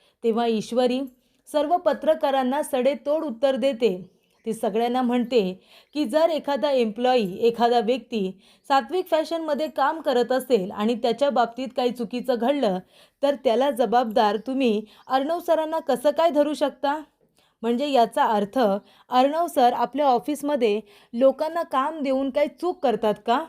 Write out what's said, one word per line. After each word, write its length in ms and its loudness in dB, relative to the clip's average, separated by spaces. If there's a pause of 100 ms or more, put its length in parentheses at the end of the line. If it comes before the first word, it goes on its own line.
(240)
तेव्हा 240 0
ईश्वरी 540 0 (480)
सर्व 280 0
पत्रकारांना 840 0
सडेतोड 600 -2
उत्तर 320 -2
देते. 400 0 (500)
ती 80 -4
सगळ्यांना 480 -2
म्हणते 400 0 (540)
की 100 0
जर 240 2
एखादा 420 -2
एम्प्लॉई, 540 2 (140)
एखादा 400 2
व्यक्ती 520 -2 (380)
सात्विक 380 0
फॅशनमध्ये 640 -2
काम 320 -2
करत 300 0
असेल 400 0
आणि 240 -2
त्याच्या 340 0
बाबतीत 460 -2
काही 160 0
चुकीचं 440 -4
घडलं, 420 0 (460)
तर 200 2
त्याला 280 2
जबाबदार 640 2 (100)
तुम्ही 380 0 (220)
अर्णव 320 0
सरांना 400 0
कसं 320 0
काय 200 2
धरू 220 2
शकता? 460 -2 (640)
म्हणजे 240 0
याचा 380 2
अर्थ 340 0
अर्णव 880 0
सर 260 4
आपल्या 340 0
ऑफिसमध्ये 720 0 (340)
लोकांना 500 2
काम 400 -4
देऊन 260 -2
काही 220 0
चूक 320 -6
करतात 300 0 (120)
का? 240 0